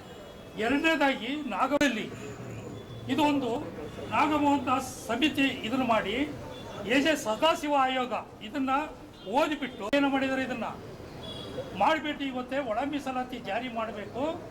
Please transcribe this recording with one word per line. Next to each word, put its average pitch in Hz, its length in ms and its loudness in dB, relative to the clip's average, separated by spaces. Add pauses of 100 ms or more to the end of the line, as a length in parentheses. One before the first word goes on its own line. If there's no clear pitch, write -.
(640)
ಎರಡನೇದಾಗಿ 277 880 2
ನಾಗವಲ್ಲಿ 240 600 2 (1040)
ಇದು 302 100 4
ಒಂದು 277 280 4 (580)
ನಾಗಮೋಹನ್ 285 560 4
ದಾಸ್ 269 420 -2
ಸಮಿತಿ 269 400 2 (200)
ಇದನ್ನು 254 180 0
ಮಾಡಿ, 214 300 2 (720)
ಎ 269 140 6
ಜೆ 302 140 6
ಸದಾಶಿವ 311 640 2
ಆಯೋಗ 254 340 2 (300)
ಇದನ್ನ 262 260 -2 (600)
ಓದಿಬಿಟ್ಟು 277 680 0
ಏನು 285 120 6
ಮಾಡಿದ್ದಾರೆ, 262 340 2
ಇದನ್ನ 226 200 -4 (1120)
ಮಾಡಿಬಿಟ್ಟು 285 480 2
ಇವತ್ತೇ 254 340 -4
ಒಳ 226 260 -2
ಮೀಸಲಾತಿ 254 540 -4
ಜಾರಿ 226 300 -4
ಮಾಡಬೇಕು. 220 540 -4 (280)